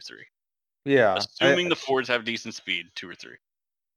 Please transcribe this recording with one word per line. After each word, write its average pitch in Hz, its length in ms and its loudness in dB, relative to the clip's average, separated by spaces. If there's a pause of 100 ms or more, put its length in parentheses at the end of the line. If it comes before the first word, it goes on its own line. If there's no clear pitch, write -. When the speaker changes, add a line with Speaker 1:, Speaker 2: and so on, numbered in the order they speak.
Speaker 1:
three. 57 200 -20 (600)
Speaker 2:
Yeah, 107 400 4 (160)
I 139 160 6
Speaker 1:
Assuming 180 120 -2
the 160 80 2
Fords 131 320 -2
have 120 160 0
decent 113 300 -8
speed, 87 400 -6
two 92 140 -12
or 85 60 -14
three. - 220 -20 (600)